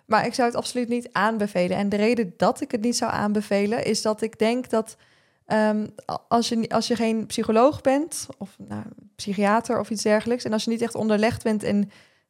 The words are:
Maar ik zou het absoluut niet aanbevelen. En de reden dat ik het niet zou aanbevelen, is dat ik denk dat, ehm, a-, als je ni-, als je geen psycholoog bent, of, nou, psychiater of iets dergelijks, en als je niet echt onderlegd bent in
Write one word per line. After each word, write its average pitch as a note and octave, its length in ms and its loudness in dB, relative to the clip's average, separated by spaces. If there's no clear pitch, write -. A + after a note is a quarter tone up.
Maar G#3+ 200 2
ik B3 80 -4
zou A#3+ 140 2
het A#3+ 100 -4
absoluut B3 300 -4
niet A#3+ 240 -4
aanbevelen. G3+ 680 0
En G3+ 120 0
de G#3 60 0
reden G#3+ 420 0
dat G#3+ 240 2
ik D4 100 -6
het A3 100 -2
niet A#3+ 160 0
zou A3+ 140 -2
aanbevelen, G#3 760 0
is A3 160 -2
dat G#3+ 200 -2
ik A3 180 -6
denk A#3+ 300 0
dat, - 280 -2
ehm, G#3+ 420 0
a-, - 160 -8
als A#3 220 2
je A#3 60 -2
ni-, A3+ 120 0
als A3+ 200 0
je A#3+ 80 0
geen A3+ 300 0
psycholoog A#3 560 2
bent, C#4+ 460 0
of, - 200 -14
nou, G#3 260 -10
psychiater G#3 640 0
of G#3 100 -4
iets G#3 140 -4
dergelijks, A3 400 2
en A3 100 -2
als A3 100 0
je A#3 60 -4
niet A3+ 120 -2
echt A#3 140 -2
onderlegd G#3+ 480 2
bent G#3+ 200 0
in G#3 280 0